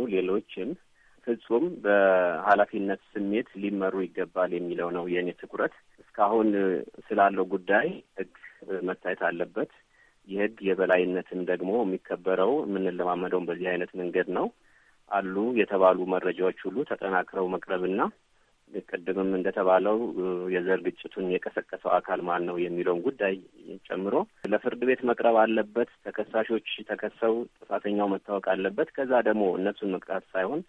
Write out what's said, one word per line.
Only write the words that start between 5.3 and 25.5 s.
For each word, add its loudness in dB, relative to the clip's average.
ትኩረት። -6
እስካሁን 2
ስላለው 4
ጉዳይ 0
ህግ -8
መታየት -4
አለበት። -2
የህግ -2
የበላይነትን 2
ደግሞ -2
የሚከበረው 0
የምንለማመደውን -2
በዚህ -4
አይነት -2
መንገድ -2
ነው። -2
አሉ -2
የተባሉ 6
መረጃዎች 0
ሁሉ -6
ተጠናክረው -2
መቅረብና -4
ቅድምም -4
እንደተባለው 2
የዘር 0
ግጭቱን -6
የቀሰቀሰው -4
አካል 0
ማን -2
ነው -4
የሚለውን -2
ጉዳይ -2
ጨምሮ -4
ለፍርድ -2
ቤት 2
መቅረብ 4
አለበት። 2